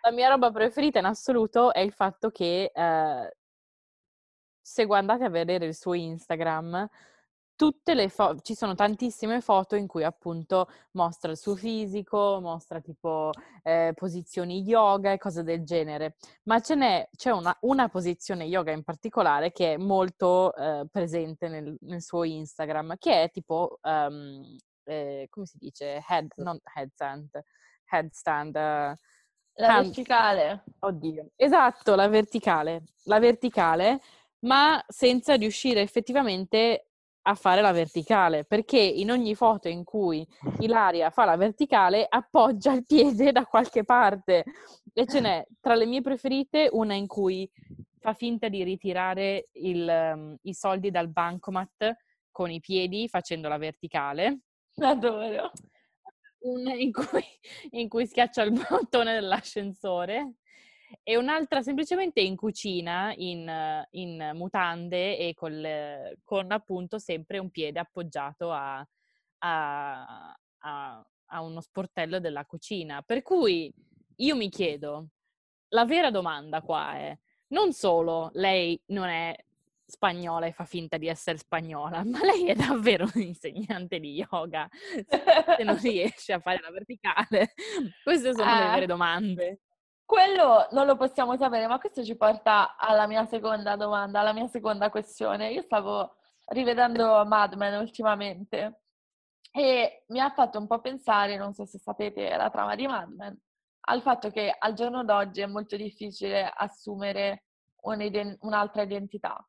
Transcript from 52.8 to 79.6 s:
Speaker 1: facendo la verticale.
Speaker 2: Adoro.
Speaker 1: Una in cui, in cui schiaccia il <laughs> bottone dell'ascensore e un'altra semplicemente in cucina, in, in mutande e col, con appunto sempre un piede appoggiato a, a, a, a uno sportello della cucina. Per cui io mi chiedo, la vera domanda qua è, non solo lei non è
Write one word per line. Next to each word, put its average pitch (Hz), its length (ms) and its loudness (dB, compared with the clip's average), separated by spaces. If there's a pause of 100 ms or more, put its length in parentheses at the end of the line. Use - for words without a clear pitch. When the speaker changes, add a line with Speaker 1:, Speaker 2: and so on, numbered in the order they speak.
Speaker 1:
facendo 165 420 -6
la 151 100 -4
verticale. 156 840 -4 (400)
Speaker 2:
Adoro. 226 720 0 (920)
Speaker 1:
Una 247 300 -6
in 247 180 -2
cui, 285 320 -2 (500)
in 233 180 -6
cui 233 160 -2
schiaccia 240 360 2
il 214 100 2
<laughs> 233 140 0
bottone 233 460 0
dell'ascensore 202 1200 -4 (680)
e 226 120 0
un'altra 285 460 0
semplicemente 311 580 -2
in 190 140 2
cucina, 185 840 -4
in, 170 320 -8 (420)
in 165 440 -10
mutande 180 840 -4
e 170 160 -6
col, 151 920 -10
con 190 260 -4
appunto 196 480 -6
sempre 175 400 -8
un 190 120 -10
piede 156 280 -6
appoggiato 165 760 -10
a, 139 320 -8 (540)
a, 143 960 -6 (220)
a, 139 480 -14 (200)
a 170 160 -12
uno 165 180 -12
sportello 180 580 -8
della 147 260 -8
cucina. 156 580 -12
Per 240 200 -4
cui 196 500 0 (440)
io 285 200 0
mi 214 120 -4
chiedo, 151 600 -6 (600)
la 233 160 4
vera 302 260 2
domanda 160 520 -4
qua 151 340 -6
è, 147 200 -12 (320)
non 349 240 2
solo 165 640 0
lei 185 520 0
non 190 220 -6
è 165 260 -6 (520)